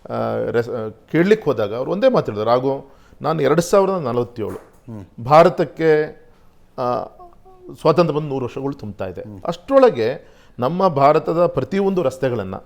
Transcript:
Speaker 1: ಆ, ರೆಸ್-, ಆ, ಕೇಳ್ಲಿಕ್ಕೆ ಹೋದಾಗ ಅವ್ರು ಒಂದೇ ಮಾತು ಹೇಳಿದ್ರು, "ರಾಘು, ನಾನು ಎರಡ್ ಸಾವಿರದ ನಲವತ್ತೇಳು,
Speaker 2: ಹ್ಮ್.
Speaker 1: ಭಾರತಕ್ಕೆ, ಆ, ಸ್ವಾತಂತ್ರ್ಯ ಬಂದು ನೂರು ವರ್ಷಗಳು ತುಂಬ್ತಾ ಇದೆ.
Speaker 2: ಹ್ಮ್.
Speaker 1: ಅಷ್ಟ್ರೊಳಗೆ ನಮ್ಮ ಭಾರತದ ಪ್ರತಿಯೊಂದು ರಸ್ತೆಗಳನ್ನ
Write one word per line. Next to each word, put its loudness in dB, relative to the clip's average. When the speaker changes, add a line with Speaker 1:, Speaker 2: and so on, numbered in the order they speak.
Speaker 1:
ಆ, -8
ರೆಸ್-, -2
ಆ, -6
ಕೇಳ್ಲಿಕ್ಕೆ 2
ಹೋದಾಗ -2
ಅವ್ರು -6
ಒಂದೇ 2
ಮಾತು 0
ಹೇಳಿದ್ರು, -2
"ರಾಘು, -2
ನಾನು -4
ಎರಡ್ 2
ಸಾವಿರದ 2
ನಲವತ್ತೇಳು, -4
Speaker 2:
ಹ್ಮ್. -16
Speaker 1:
ಭಾರತಕ್ಕೆ, 4
ಆ, -2
ಸ್ವಾತಂತ್ರ್ಯ 2
ಬಂದು -6
ನೂರು -4
ವರ್ಷಗಳು -8
ತುಂಬ್ತಾ -10
ಇದೆ. -12
Speaker 2:
ಹ್ಮ್. -16
Speaker 1:
ಅಷ್ಟ್ರೊಳಗೆ 2
ನಮ್ಮ 0
ಭಾರತದ 4
ಪ್ರತಿಯೊಂದು -2
ರಸ್ತೆಗಳನ್ನ -2